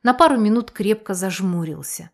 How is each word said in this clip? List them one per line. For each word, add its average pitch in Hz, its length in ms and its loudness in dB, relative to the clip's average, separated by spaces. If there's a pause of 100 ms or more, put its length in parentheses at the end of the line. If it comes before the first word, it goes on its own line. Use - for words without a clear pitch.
на 240 100 4
пару 285 260 4
минут 220 320 0
крепко 214 440 -2
зажмурился. 175 1000 -6